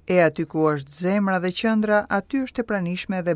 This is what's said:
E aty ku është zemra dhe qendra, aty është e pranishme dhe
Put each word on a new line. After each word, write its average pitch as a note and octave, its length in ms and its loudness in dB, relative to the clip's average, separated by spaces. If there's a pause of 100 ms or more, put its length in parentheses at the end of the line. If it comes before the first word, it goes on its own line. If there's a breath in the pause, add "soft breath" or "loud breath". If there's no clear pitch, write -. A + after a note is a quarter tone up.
E F3+ 160 2
aty D#3+ 240 2
ku D#3 240 0
është C#3+ 240 -4
zemra F#3+ 480 0
dhe F3+ 160 -2
qendra, G#3+ 460 2 (100)
aty G3+ 320 -2
është - 160 -8
e A#3 80 -2
pranishme F#3 560 -4
dhe F3 120 0